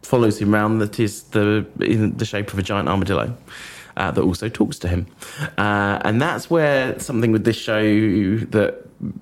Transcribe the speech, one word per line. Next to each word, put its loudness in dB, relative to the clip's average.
follows 2
him 4
around 2
that -2
is -2
the, 2
in 2
the 0
shape -6
of -4
a -2
giant -2
armadillo, 0
uh, -2
that 0
also 0
talks -2
to -4
him. -2
Uh, 0
and 2
that's -4
where 2
something 0
with 2
this 2
show 2
that 0